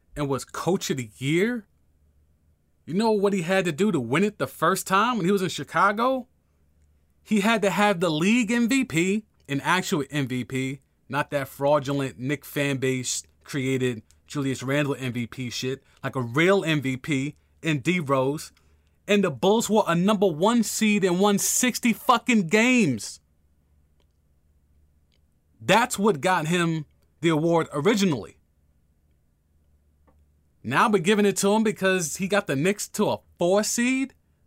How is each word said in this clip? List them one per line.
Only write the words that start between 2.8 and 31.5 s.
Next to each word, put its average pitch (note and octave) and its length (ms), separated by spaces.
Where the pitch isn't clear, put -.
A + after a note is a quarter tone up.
You C#3+ 100
know A3 180
what G3+ 200
he F#3+ 100
had F#3+ 240
to E3+ 60
do F#3+ 200
to D3+ 80
win C3 240
it G#3 140
the C3+ 80
first F3+ 400
time A3 300
when E3+ 100
he G3+ 60
was G3 100
in F3+ 60
Chicago? G#3+ 760
He G#3+ 180
had A3 220
to G3 80
have G3 300
the F3 100
league G3 400
M A#3+ 180
V C4 160
P, F#3+ 400
an C#3 120
actual E3+ 500
M C#3+ 160
V B2 180
P, C3 360
not C#3+ 220
that C#3 160
fraudulent C#3 720
Knick C#3 260
fan C#3 340
base C3 440
created B2+ 580
Julius C3+ 360
Randle C#3 360
M B2+ 140
V A#2+ 140
P B2 240
shit, C3 320
like C3+ 140
a C3 60
real E3 420
M D#3 160
V C3 160
P C#3 400
in D#3 180
D F3 200
Rose. C#3 520
And G3+ 180
the F3 60
Bulls F#3+ 380
were G#3 180
a E3+ 80
number F#3 320
one G3+ 360
seed G#3 420
and F3+ 160
won G3+ 180
sixty - 540
fucking A3+ 560
games. G#3+ 720
That's G3+ 380
what G3 220
got E3+ 280
him E3 380
the E3 80
award E3 440
originally. D#3+ 640
Now D#3 280
we're G3+ 80
giving G#3 260
it G3 140
to G3+ 140